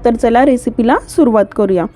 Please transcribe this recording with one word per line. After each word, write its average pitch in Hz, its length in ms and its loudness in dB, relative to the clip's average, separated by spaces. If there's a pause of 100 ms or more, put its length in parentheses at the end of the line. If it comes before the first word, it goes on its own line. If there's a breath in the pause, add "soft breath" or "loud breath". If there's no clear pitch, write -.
तर 233 100 2
चला 233 300 2
रेसिपीला 247 520 0 (120)
सुरुवात 220 480 0
करूया. 190 280 0 (120)